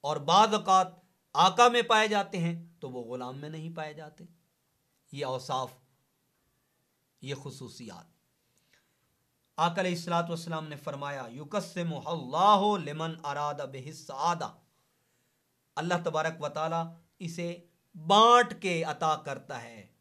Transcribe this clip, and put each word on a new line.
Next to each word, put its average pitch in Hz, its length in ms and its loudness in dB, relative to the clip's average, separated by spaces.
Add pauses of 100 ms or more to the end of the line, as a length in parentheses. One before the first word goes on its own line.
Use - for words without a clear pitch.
और 151 200 -2
बाज़ 202 300 6
औक़ात 190 460 2 (340)
आका 185 340 8
में 240 180 2
पाए 220 220 4
जाते 202 300 -2
हैं 170 160 0 (260)
तो 143 80 -10
वो 123 160 -10
ग़ुलाम 127 340 -8
में 147 120 -12
नहीं 160 240 -12
पाए 156 200 -10
जाते। 156 340 -18 (840)
ये 139 120 -6
औसाफ, 131 520 -4 (1500)
ये 135 140 -8
खुसूसियात। 117 720 -16 (1500)
आका 170 240 0
अलैहिस्सलातु 170 500 -2
वस्सलाम 165 340 -8
ने 147 120 -12
फरमाया, 139 500 -10
"युक़स्सिमुहल्लाहु 165 1500 2
लिमन 160 460 -6
अरादा 143 440 -4
बिहिस 135 380 -14
सआदा", 151 400 -2 (1300)
अल्लाह 170 260 0
तबारक 160 380 -2
व 147 100 -4
ताला 165 320 -2 (400)
इसे 170 260 -8 (460)
बांट 220 680 6
के 175 240 0
अता 151 380 0
करता 139 360 -10
है 117 320 -18 (100)